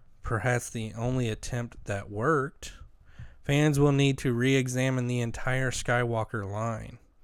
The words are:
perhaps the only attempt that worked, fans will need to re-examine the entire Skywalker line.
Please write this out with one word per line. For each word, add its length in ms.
perhaps 460
the 260
only 360
attempt 560
that 240
worked, 640
fans 360
will 120
need 260
to 160
re-examine 720
the 140
entire 500
Skywalker 800
line. 480